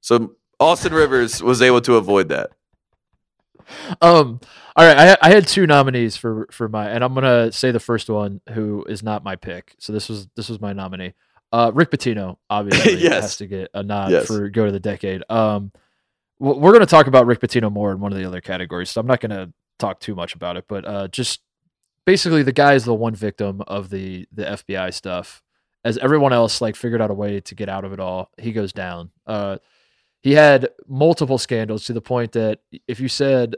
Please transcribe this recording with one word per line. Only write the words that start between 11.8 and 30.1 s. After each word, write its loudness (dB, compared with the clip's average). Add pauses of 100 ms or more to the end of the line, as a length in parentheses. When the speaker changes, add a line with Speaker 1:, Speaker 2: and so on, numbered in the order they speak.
Speaker 2:
Pitino, -6 (140)
obviously, 0
Speaker 1:
<laughs> -6
Yes. 2
Speaker 2:
has -8
to -14
get -12
a -8
nod -6
Speaker 1:
Yes. 0
Speaker 2:
for -6
Goat -2
of -2
the -6
Decade. -8
Um, -2 (680)
w-, -2
we're 6
gonna 8
talk 6
about 6
Rick 0
Pitino -2
more -4
in -8
one -6
of -8
the -8
other -10
categories, -10
so -6
I'm -6
not 0
gonna -10 (260)
talk -6
too -12
much -12
about -10
it, -14
but, -12
uh, -10
just -8 (640)
basically 2
the 0
guy 4
is 2
the -2
one -2
victim -8
of -10
the, -12
the -10
F -14
B -10
I -6
stuff. -12 (400)
As -2
everyone 2
else, 2
like, -4
figured -6
out -2
a -4
way -6
to -20
get -12
out -10
of -12
it -14
all, -10
he -10
goes -6
down. -12 (140)
Uh, -8 (680)